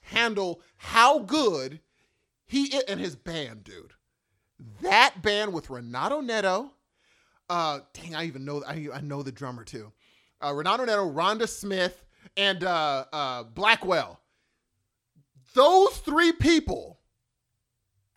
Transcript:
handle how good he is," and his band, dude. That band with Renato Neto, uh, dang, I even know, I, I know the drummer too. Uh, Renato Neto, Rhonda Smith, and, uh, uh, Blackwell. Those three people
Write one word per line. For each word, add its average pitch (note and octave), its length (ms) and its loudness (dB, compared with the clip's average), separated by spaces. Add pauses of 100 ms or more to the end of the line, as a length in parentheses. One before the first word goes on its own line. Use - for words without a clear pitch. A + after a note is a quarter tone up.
handle G3+ 600 -2 (160)
how B3+ 420 6
good F3+ 600 -2 (680)
he C#4 180 -2 (120)
is," C4+ 80 0
and F#3+ 160 -6
his F3 160 -8
band, B2 480 -12
dude. F#2 300 -20 (880)
That B3 400 4
band G#3 320 -2
with D#3+ 160 -8
Renato C3 520 -6
Neto, A3 500 -2 (800)
uh, D#3+ 300 -2 (140)
dang, D#3+ 220 -14
I D#3+ 100 -6
even C3+ 200 -10
know, C#3+ 200 -8
I, D3+ 280 -10
I C#3 80 -10
know C#3+ 200 -8
the C3+ 100 -10
drummer B2 340 -12
too. G#2+ 260 -16 (500)
Uh, C#3+ 120 -4
Renato F#3+ 320 0
Neto, G3+ 260 0
Rhonda G3+ 360 0
Smith, F#3+ 580 -4 (320)
and, F#3+ 260 0
uh, D3+ 480 0
uh, C3 320 -6
Blackwell. E3 800 2 (1300)
Those F#4 440 6
three E4 340 2
people D#4+ 680 0 (1160)